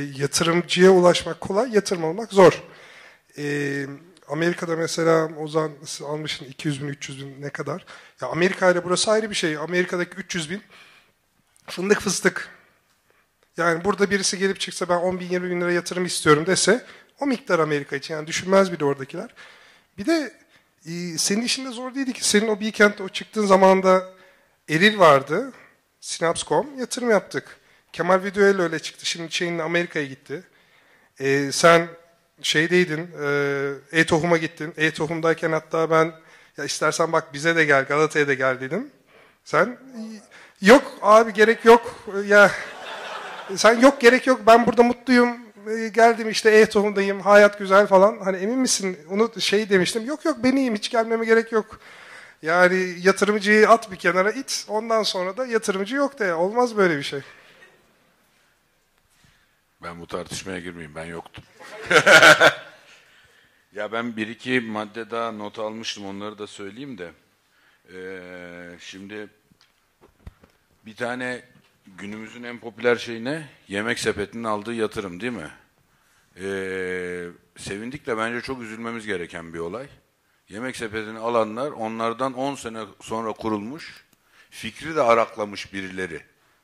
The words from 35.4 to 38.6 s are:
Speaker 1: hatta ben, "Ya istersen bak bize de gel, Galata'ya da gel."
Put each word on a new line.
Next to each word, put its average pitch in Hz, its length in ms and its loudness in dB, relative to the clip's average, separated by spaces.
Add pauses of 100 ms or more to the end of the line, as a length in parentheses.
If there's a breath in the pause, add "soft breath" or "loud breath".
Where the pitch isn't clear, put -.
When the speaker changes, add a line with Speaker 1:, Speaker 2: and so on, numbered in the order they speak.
Speaker 1:
hatta 160 380 -4
ben, 160 240 2 (440 soft breath)
"Ya 147 80 -8
istersen 160 460 -2
bak 160 220 -2
bize 160 220 0
de 165 100 4
gel, 139 200 4
Galata'ya 151 420 0
da 139 60 2
gel." 131 280 -2